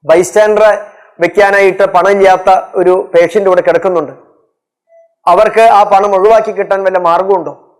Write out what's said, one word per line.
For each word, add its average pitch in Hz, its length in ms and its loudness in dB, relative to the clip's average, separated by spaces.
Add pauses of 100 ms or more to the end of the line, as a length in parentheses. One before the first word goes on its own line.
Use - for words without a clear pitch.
ബൈസ്റ്റാൻഡറെ 208 720 0 (420)
വെക്കാനായിട്ട് 196 640 0
പണമില്ലാത്ത 190 760 2 (140)
ഒരു 185 400 -2
പേഷ്യന്റ് 185 340 0
ഇവിടെ 180 120 2
കിടക്കുന്നുണ്ട്. 170 500 -2 (1160)
അവർക്ക് 202 340 2
ആ 220 220 4
പണം 202 320 0
ഒഴിവാക്കി 214 360 0
കിട്ടാൻ 196 320 -4
വല്ല 190 140 -2
മാർഗമുണ്ടോ? 175 540 -2 (280)